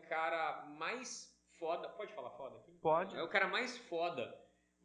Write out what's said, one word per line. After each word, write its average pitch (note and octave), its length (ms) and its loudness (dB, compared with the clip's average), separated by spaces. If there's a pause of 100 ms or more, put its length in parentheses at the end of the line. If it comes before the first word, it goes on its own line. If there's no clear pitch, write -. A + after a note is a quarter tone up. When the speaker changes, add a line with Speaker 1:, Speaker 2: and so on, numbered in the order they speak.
Speaker 1:
cara D#3+ 560 0 (140)
mais A3 600 -6 (200)
foda. E3 320 0
Pode - 240 -8
falar B2 160 -6
foda A#2+ 260 -10
aqui? - 240 -20
Speaker 2:
Pode. E3+ 340 6
Speaker 1:
É C#3+ 80 -2
o E3+ 60 0
cara F#3+ 180 4
mais G#3+ 300 0
foda D#3+ 640 -2 (460)